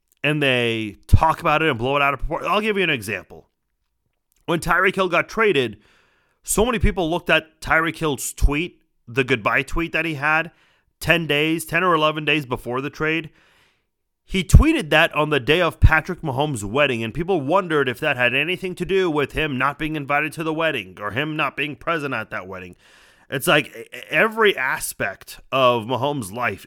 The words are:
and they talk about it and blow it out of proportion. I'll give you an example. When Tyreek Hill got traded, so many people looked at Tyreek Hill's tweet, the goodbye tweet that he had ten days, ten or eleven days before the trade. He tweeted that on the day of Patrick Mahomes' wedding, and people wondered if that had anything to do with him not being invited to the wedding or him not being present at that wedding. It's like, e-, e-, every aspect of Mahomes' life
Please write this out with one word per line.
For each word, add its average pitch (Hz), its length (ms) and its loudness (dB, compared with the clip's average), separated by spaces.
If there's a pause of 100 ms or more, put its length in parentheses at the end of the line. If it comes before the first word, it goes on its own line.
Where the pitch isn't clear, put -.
(240)
and 151 180 2
they 117 540 0 (100)
talk - 340 6
about 156 220 2
it 160 60 2
and 131 100 0
blow 131 180 0
it 143 60 2
out 139 120 2
of 131 60 -8
proportion. - 300 -4
I'll 196 120 2
give 214 160 -2
you 196 40 0
an 170 80 0
example. 98 600 -8 (960)
When 165 140 0
Tyreek 180 340 2
Hill 190 140 0
got 165 200 0
traded, 143 500 0 (640)
so - 200 2
many 233 160 0
people 185 280 2
looked 165 220 -2
at 160 300 0
Tyreek 160 360 0
Hill's 151 360 -4
tweet, - 500 -2 (240)
the 123 160 -2
goodbye 120 400 2
tweet 165 300 -4
that 160 120 -2
he 165 100 -4
had 156 360 -2 (480)
ten 170 300 2
days, 156 360 0
ten 170 200 0
or 180 100 4
eleven 156 300 2
days 147 220 0
before 120 340 -4
the 139 100 -6
trade. 156 400 -4 (920)
He 190 180 -2
tweeted 269 480 6
that 160 240 4
on 151 160 0
the 147 100 2
day 147 200 2
of 165 180 -2
Patrick 156 440 2
Mahomes' 139 420 -2
wedding, 120 380 0
and 113 120 -6
people 170 260 -2
wondered 156 480 0
if 123 120 -6
that 147 160 -2
had 123 180 2
anything 175 420 -2
to 175 80 -4
do 185 240 0
with 147 240 -2
him 143 260 -4
not 139 200 -2
being 156 160 -4
invited 147 380 -2
to 160 120 -8
the 160 100 -2
wedding 127 460 -4
or 101 120 -6
him 151 240 -4
not 147 200 -4
being 143 200 -6
present 143 380 -4
at 110 160 -6
that 98 180 -10
wedding. 92 280 -14 (540)
It's 135 160 -4
like, 151 300 2
e-, 113 40 -14
e-, 120 200 -16 (100)
every 208 460 2
aspect 131 840 -6 (120)
of 123 320 4
Mahomes' 123 480 -2
life 113 340 -4